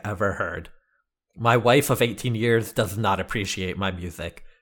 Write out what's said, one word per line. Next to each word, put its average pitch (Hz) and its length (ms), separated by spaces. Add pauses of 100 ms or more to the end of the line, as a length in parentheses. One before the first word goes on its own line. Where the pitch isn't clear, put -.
ever 101 300
heard. 85 340 (680)
My 117 200
wife 120 340
of 127 120
eighteen 117 320
years 113 380
does 98 240
not 101 220
appreciate 95 580
my 95 140
music. 87 540 (180)